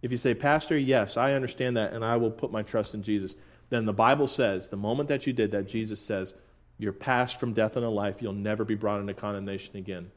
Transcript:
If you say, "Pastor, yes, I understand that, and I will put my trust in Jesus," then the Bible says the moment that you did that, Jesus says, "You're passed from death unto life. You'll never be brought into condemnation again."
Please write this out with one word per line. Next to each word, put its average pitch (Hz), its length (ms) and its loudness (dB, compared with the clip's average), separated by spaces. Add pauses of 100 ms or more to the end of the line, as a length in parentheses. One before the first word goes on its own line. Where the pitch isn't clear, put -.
If 123 100 -2
you 127 60 0
say, 131 160 2
"Pastor, 147 440 2
yes, 131 400 4
I 131 160 4
understand 127 440 -2
that, 107 160 0
and 113 100 -6
I 117 140 2
will 117 140 2
put 123 200 -6
my 110 120 -2
trust 110 300 -2
in 107 100 -8
Jesus," 101 320 -2 (340)
then 117 160 0
the 104 80 0
Bible 131 340 6
says 98 420 0
the 98 80 -8
moment 123 320 -2
that 139 160 0
you 135 80 0
did 110 180 2
that, 101 160 -2
Jesus 107 320 -4
says, 95 340 -6 (440)
"You're 101 160 -4
passed 123 460 0
from 120 140 -2
death 107 240 2
unto 117 120 0
life. 101 320 -2
You'll 104 120 -4
never 107 300 -2
be 107 120 0
brought 104 240 -2
into 101 140 -6
condemnation 98 600 -8
again." 92 420 -10